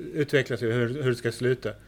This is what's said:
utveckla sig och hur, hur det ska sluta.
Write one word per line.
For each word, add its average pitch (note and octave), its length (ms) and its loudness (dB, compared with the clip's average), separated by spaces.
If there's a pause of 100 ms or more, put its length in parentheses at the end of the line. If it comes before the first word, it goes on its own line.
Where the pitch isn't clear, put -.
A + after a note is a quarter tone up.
(140)
utveckla C#3 420 2
sig A#2+ 120 -2
och A2+ 60 2
hur, B2 280 0
hur C3 80 4
det A#2+ 60 0
ska A#2 160 -2
sluta. B2 380 0 (180)